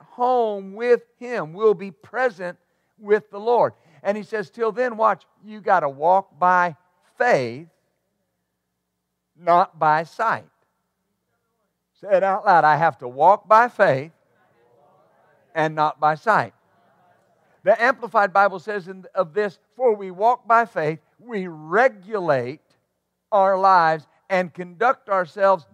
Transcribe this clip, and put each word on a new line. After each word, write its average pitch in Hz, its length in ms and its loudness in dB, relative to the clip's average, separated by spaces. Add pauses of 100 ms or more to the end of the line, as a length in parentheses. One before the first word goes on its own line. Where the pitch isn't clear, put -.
home 220 760 -4
with 233 280 0 (180)
Him. 220 320 -8
We'll 208 220 0
be 185 180 -10
present 190 640 -8 (400)
with 208 320 -2
the 202 80 -16
Lord." 208 360 -2 (280)
And 208 140 -4
he 214 60 -10
says, 208 280 -10
"Till 226 220 -6
then, 202 240 -6
watch, 214 300 -2 (180)
you 214 160 -20
gotta 175 280 0
walk 160 500 -2
by 180 380 0 (420)
faith, 160 500 -2 (1700)
not 170 400 0
by 156 280 0
sight." 156 440 -6 (1500)
Say 196 160 0
it 180 60 2
out 196 240 -2
loud. 170 180 6
"I 151 120 4
have 156 220 0
to 123 100 -12
walk 170 400 2
by 226 200 6
faith 160 440 0 (1400)
and 156 220 -2
not 151 240 -2
by 151 160 0
sight." 151 400 -2 (1080)
The 214 180 2
Amplified 220 500 0
Bible 196 280 0
says 202 260 -10
in, 190 180 -18 (120)
of 165 180 -4
this, 208 240 -4 (160)
"For 233 220 0
we 190 160 -14
walk 220 340 -2
by 233 180 2
faith, 160 360 -6 (180)
we 202 300 -8
regulate 170 1120 -2 (720)
our 196 260 2
lives 170 480 2 (240)
and 185 240 -2
conduct 180 540 -6
ourselves 190 640 -2